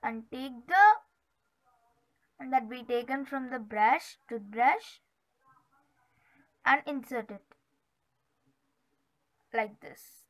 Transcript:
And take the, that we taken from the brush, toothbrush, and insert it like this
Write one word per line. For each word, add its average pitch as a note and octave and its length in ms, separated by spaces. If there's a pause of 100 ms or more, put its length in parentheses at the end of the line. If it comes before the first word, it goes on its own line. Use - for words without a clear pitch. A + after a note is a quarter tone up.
And A3+ 280
take C4 200 (160)
the, F#4+ 180 (1700)
that B3 160
we A#3+ 160
taken B3 420
from C4 240
the B3+ 100
brush, G#3+ 580 (120)
toothbrush, A#3 720 (1700)
and C#4 200
insert B3+ 460
it G2 140 (2000)
like G#3+ 260
this - 220 (280)